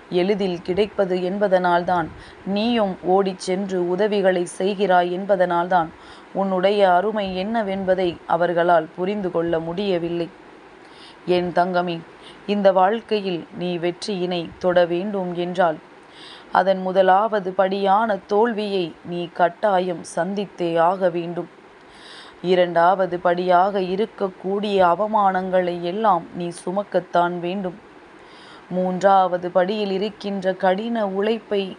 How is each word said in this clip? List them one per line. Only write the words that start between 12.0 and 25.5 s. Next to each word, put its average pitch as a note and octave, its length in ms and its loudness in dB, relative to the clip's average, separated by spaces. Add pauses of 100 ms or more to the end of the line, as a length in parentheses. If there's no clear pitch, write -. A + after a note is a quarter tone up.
இந்த G3+ 240 2
வாழ்க்கையில் F#3+ 680 0 (140)
நீ F3+ 220 -4
வெற்றியினை F3 640 -4 (180)
தொட F3+ 260 4
வேண்டும் F3+ 520 -4
என்றால் F3 420 0 (720)
அதன் F#3 280 2
முதலாவது F#3+ 720 2
படியான G3 720 0
தோல்வியை G#3 600 0 (200)
நீ F3 180 -6 (100)
கட்டாயம் F3+ 720 0
சந்தித்தே F3+ 640 -4 (100)
ஆக F#3 280 2
வேண்டும். E3+ 400 -6 (920)
இரண்டாவது F3+ 760 2
படியாக F3+ 680 2
இருக்கக்கூடிய G3 880 -4 (100)
அவமானங்களை F#3 880 0 (100)